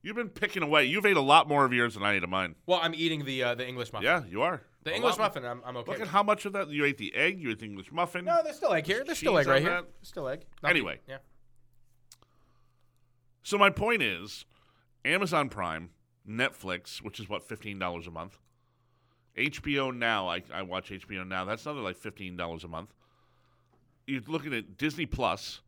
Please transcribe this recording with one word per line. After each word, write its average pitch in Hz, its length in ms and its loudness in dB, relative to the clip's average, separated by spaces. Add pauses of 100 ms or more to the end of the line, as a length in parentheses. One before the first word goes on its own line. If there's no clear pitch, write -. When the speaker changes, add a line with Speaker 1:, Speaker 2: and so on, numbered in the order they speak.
Speaker 1:
You've 208 120 -8
been 226 140 -4
picking 196 340 -4
away. 147 220 6
You've 190 200 0
ate 175 120 6
a 143 40 6
lot 147 260 10
more 143 180 6
of 123 80 2
yours 120 220 4
than 101 80 -4
I 101 120 4
ate 90 80 2
of 87 60 -6
mine. 92 260 0 (100)
Speaker 2:
Well, 175 160 4
I'm 165 140 0
eating 156 300 -2
the, 131 180 -2
uh, 120 120 0
the 127 120 -6
English 123 240 -8
muffin. 107 140 -4
Speaker 1:
Yeah, 160 240 4
you 101 120 -2
are. 160 200 0 (220)
Speaker 2:
The 156 80 -6
Speaker 1:
A 180 40 -2
Speaker 2:
English 226 220 0
Speaker 1:
lot. 208 180 0
Speaker 2:
muffin, 131 100 -8
I'm, 120 200 -8
I'm 127 120 -10
okay 117 140 -8
Speaker 1:
Look - 80 -4
at - 60 -6
Speaker 2:
with. 165 40 -10
Speaker 1:
how 202 140 4
much 208 220 2
of 196 80 -6
that. 190 160 -4
You 147 160 0
ate 143 120 2
the 107 160 -8
egg, 175 260 0
you 139 120 -4
ate 107 80 -4
the 113 60 -12
English 98 260 -14
muffin. 175 340 -2
Speaker 2:
No, 339 180 2
there's 311 120 -6
still 294 180 0
egg 156 120 2
here. 190 120 0
Speaker 1:
There's 277 100 -6
Speaker 2:
There's 320 120 -4
still 175 140 2
Speaker 1:
cheese 160 80 6
Speaker 2:
egg 135 60 4
right 135 100 6
Speaker 1:
on 143 40 6
Speaker 2:
here. 175 100 2
Speaker 1:
that. 175 140 -2 (140)
Speaker 2:
There's - 80 -20
still 143 220 -8
egg. - 160 -8 (180)
Not 151 60 0
Speaker 1:
Anyway. 101 380 0
Speaker 2:
the, 131 60 -14
yeah. 135 40 -14 (2250)
Speaker 1:
So 202 140 -4
my 196 120 8
point 220 320 2
is, 101 440 -4 (600)
Amazon 156 440 2
Prime, 87 400 -4 (400)
Netflix, 95 720 -4
which 107 180 -12
is, 101 100 -14
what, 104 140 -6
fifteen 104 360 -12
dollars 87 280 -6
a 85 40 -14
month? 82 260 -12 (1000)
H 139 260 -4
B 143 180 0
O 135 120 0
Now, 113 380 0
I, 90 140 -4 (100)
I 92 100 -6
watch 92 280 -6
H 95 160 -14
B 101 100 -10
O 92 60 -8
Now. 92 220 -4
That's 110 200 -6
another, 147 160 -8
like, 92 160 -6
fifteen 95 400 -12
dollars 85 260 -8
a 87 40 -14
month. 82 260 -12 (1120)
You're 135 220 -6
looking 147 260 -6
at 101 240 -8
Disney 151 280 -4
Plus - 640 -4